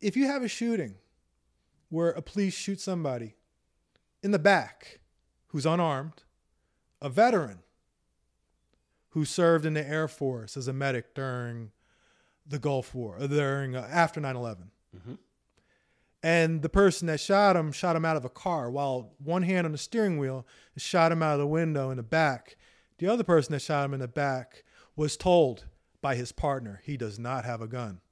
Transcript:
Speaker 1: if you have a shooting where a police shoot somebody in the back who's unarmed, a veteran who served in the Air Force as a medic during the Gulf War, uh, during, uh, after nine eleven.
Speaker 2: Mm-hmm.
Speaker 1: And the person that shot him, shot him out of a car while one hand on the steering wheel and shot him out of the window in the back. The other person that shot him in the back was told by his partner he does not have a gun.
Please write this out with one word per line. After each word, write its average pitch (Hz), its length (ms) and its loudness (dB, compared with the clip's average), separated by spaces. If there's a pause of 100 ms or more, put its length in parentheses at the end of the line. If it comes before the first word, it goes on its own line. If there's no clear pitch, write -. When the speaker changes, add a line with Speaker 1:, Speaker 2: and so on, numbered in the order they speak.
Speaker 1:
if 208 160 -2
you 269 100 4
have 277 180 -2
a 220 40 -2
shooting 202 460 -2 (920)
where 165 220 0
a 170 120 -4
police 196 320 -2
shoot 196 260 -6
somebody 135 540 -4 (880)
in 202 80 0
the 202 80 4
back 165 640 2 (480)
who's 139 180 -4
unarmed, 156 560 0 (800)
a 143 80 -6
veteran 151 520 4 (1500)
who 156 140 0
served 165 400 2
in 156 100 0
the 151 140 -4
Air 156 200 -2
Force 123 480 -6
as 127 120 -6
a 131 40 -4
medic 131 420 -4
during 120 560 -8 (760)
the 147 120 -6
Gulf 135 360 -2
War, 113 240 -8
uh, 135 80 -4
during, 139 480 0
uh, 127 160 -8
after 160 300 2
nine 135 160 -4
eleven. 110 340 -10 (260)
Speaker 2:
Mm-hmm. 95 180 -14 (1080)
Speaker 1:
And 165 400 4
the 156 60 -2
person 190 380 4
that 156 140 -2
shot 196 360 4
him, 156 160 0
shot 170 220 0
him 160 100 0
out 160 120 0
of 135 80 -4
a 127 40 -6
car 156 420 -2
while 131 420 -4 (100)
one 170 220 0
hand 180 200 2
on 156 80 -2
the 147 60 -6
steering 202 400 0
wheel 131 260 -4 (300)
and - 80 -12
shot 165 300 4
him 165 100 2
out 156 120 2
of 143 40 2
the 143 80 0
window 151 440 0
in 131 80 -6
the 120 40 -8
back. 143 540 0 (420)
The 170 80 -2
other 226 160 2
person 160 300 4
that 139 100 -2
shot 143 220 0
him 139 100 -4
in 135 60 -4
the 127 80 -6
back 131 560 -4 (320)
was 151 200 0
told 165 500 4 (340)
by 139 160 -2
his 123 160 -8
partner 127 520 -4
he 147 120 -8
does 110 220 -8
not 120 260 -6
have 120 160 -6
a 113 80 -10
gun. 113 320 -8 (120)